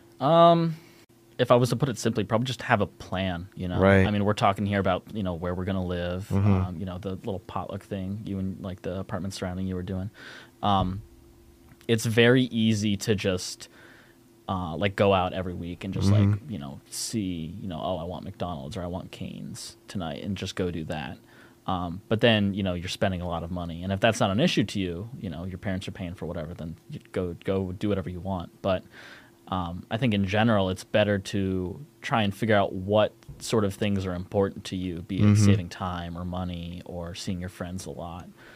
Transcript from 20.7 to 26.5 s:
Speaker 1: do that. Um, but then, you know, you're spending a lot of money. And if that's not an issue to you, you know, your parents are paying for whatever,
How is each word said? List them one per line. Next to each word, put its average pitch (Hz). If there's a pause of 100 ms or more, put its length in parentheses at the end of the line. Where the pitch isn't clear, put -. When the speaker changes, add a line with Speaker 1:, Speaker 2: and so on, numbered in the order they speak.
Speaker 1:
do 82
that. 78 (480)
Um, 90
but 110
then, 104
you 101
know, 95
you're 87
spending 95
a 90
lot 85
of 82
money. 85
And 95
if 95
that's 113
not 110
an 104
issue 156
to 101
you, 90 (120)
you 95
know, 82
your 92
parents 92
are 98
paying 90
for 87
whatever, 82